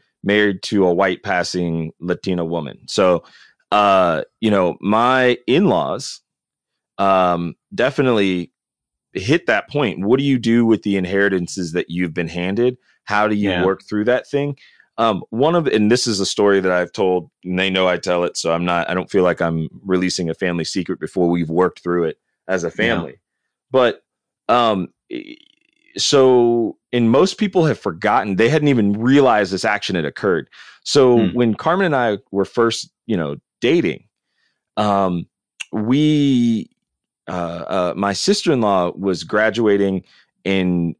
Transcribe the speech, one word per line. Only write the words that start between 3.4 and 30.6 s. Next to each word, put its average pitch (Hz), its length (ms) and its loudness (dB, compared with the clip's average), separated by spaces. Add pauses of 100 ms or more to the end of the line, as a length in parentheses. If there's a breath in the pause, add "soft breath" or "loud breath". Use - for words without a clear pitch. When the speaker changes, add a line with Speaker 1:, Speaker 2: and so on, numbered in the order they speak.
Speaker 1:
uh, 95 520 2 (180)
you 110 100 2
know, 90 300 0
my 123 560 2 (100)
in-laws, 113 720 0 (760)
um, 90 580 0 (180)
definitely 107 760 0 (640)
hit 104 340 -2
that 107 220 0
point. 120 320 -2
What 117 180 2
do 143 60 -2
you 135 120 2
do 117 280 2
with 110 180 2
the 101 140 0
inheritances 92 760 -2
that 85 160 -4
you've 87 240 -4
been 85 140 -4
handed? 98 500 -2 (280)
How 107 220 0
do 107 80 0
you 101 160 0
Speaker 2:
Yeah. 90 140 0
Speaker 1:
work 95 180 -2
through 107 220 -4
that 123 220 0
thing? 143 300 -4 (400 soft breath)
Um, 113 320 0
one 139 260 0
of, 165 120 0
and 107 220 2
this 123 180 2
is 104 120 -2
a 98 60 -2
story 101 340 2
that 92 120 0
I've 90 200 0
told, 92 380 -2 (160)
and 92 120 -4
they 95 120 0
know 92 180 2
I 90 100 0
tell 87 280 -2
it, 85 100 -6
so 82 160 -4
I'm 87 140 -2
not, 87 240 -2
I 87 40 -4
don't 90 160 -4
feel 95 140 2
like 85 180 0
I'm 82 280 -2 (160)
releasing 90 440 -2
a 80 40 -4
family 87 320 -4
secret 87 340 -6
before 85 300 -2
we've 85 200 -2
worked 87 320 0
through 87 240 -2
it 78 120 -6 (320)
as 92 160 -2
a - 20 -2
Speaker 2:
Yeah. 82 40 -6
Speaker 1:
family. 104 480 -4 (520)
But, 127 320 2 (460)
um, 110 400 0 (200)
e-, 58 280 -12 (600)
so, 120 800 2 (140)
and 117 180 2
most 147 280 2
people 190 280 0
have 135 140 0
forgotten, 104 560 -2
they 113 140 4
hadn't 147 180 2
even 110 260 2
realized 117 600 2
this 92 120 -4
action 104 300 -2
had 82 100 -2
occurred. 85 440 -2 (340 loud breath)